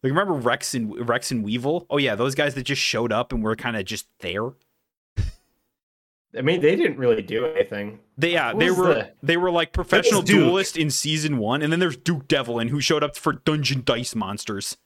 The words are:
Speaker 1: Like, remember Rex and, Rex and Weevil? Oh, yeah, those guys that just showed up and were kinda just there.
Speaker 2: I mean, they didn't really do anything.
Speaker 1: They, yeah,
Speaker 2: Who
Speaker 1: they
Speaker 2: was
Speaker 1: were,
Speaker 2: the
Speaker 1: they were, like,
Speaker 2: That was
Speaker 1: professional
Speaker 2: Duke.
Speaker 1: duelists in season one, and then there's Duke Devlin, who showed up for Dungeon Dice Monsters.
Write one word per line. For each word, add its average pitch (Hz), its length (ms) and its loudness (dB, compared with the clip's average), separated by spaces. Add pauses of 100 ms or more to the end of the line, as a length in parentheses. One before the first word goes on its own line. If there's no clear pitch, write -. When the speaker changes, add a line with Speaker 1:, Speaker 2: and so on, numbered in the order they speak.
Speaker 1:
Like, 131 80 2
remember 180 240 2
Rex 127 400 -2
and, 117 340 -4
Rex 120 240 0
and 113 120 -2
Weevil? 123 460 -2
Oh, 147 80 0
yeah, 127 160 2
those 131 220 0
guys 147 180 0
that 135 80 -6
just 131 180 -2
showed 117 320 0
up 117 200 -2
and 113 100 -2
were 110 140 0
kinda 113 260 -4
just 101 240 -8 (140)
there. 101 320 -6 (1800)
Speaker 2:
I 131 60 -6
mean, 143 180 0
they 156 160 4
didn't 233 220 0
really 117 240 2
do 110 240 -2
anything. 104 520 -4 (180)
Speaker 1:
They, 165 160 0
yeah, 143 200 0
Speaker 2:
Who 208 60 -2
Speaker 1:
they 180 120 4
Speaker 2:
was 185 80 2
Speaker 1:
were, 180 160 4
Speaker 2:
the 110 180 -4 (100)
Speaker 1:
they 160 160 2
were, 180 120 0
like, 170 220 0
Speaker 2:
That - 80 -2
was 165 80 -6
Speaker 1:
professional 208 340 4
Speaker 2:
Duke. 202 140 6
Speaker 1:
duelists 185 400 4
in 151 140 0
season 151 480 -2
one, 120 240 -2
and 151 100 0
then 170 80 2
there's 165 160 0
Duke 160 320 -2
Devlin, 120 400 0
who 147 120 -2
showed 147 220 2
up 147 140 -4
for - 160 -2
Dungeon 139 520 0
Dice 123 300 0
Monsters. 101 720 -6